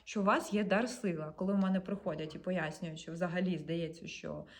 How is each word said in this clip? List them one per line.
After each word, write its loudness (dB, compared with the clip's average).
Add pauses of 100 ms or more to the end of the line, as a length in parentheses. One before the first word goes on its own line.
що -2
у 2
вас 4
є 4
дар 4
сила. -4
Коли 0
в 4
мене 4
приходять -4
і -10
пояснюють, -2
що -10
взагалі 0
здається, -4
що -8 (160)